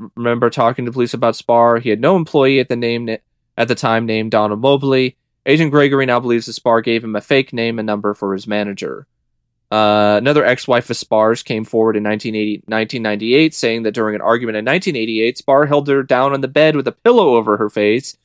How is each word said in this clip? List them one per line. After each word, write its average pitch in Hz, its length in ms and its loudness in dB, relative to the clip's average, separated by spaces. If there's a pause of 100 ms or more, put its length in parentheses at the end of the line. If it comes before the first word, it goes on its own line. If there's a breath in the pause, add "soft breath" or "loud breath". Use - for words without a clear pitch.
(160)
remember 120 340 0
talking 120 360 0
to 120 60 -6
police 123 220 -2
about 120 220 -2
Spar. 117 440 2
He 117 100 -4
had 107 120 0
no 165 140 4
employee 143 440 2
at 139 80 0
the 127 80 -4
name, 117 340 -4 (480)
at 117 100 0
the 120 80 0
time 113 300 0
named 110 260 -4
Donald 107 280 0
Mobley. 135 560 0 (300)
Agent 151 260 2
Gregory 139 340 2
now 120 140 2
believes 120 260 -2
that 113 80 -10
Spar 117 280 0
gave 117 220 -2
him 110 120 -6
a 104 60 -6
fake 135 320 -2
name 117 260 -4
and 107 80 -4
number 104 260 -2
for 98 200 -4
his 95 120 -8
manager. 101 640 -6 (640)
Uh, 104 460 4
another 139 260 2
ex-wife 120 460 0
of 117 80 -6
Spar's 110 460 0
came 110 200 -6
forward 110 320 0
in 104 80 -2
nineteen 107 320 -4
eighty, 107 320 -4
nineteen 110 360 -4
ninety-eight, 117 500 0
saying 117 300 -2
that 110 100 -2
during 107 220 -2
an - 60 -2
argument 113 360 0
in 107 80 -4
nineteen 160 300 -2
eighty-eight, 113 420 -2
Spar 143 300 2
held 143 200 0
her 139 160 2
down 135 300 2
on 139 80 -2
the 139 60 -2
bed 151 280 2
with 131 120 -2
a 117 40 -2
pillow 214 440 4
over 107 220 2
her 107 120 -2
face. 107 560 -2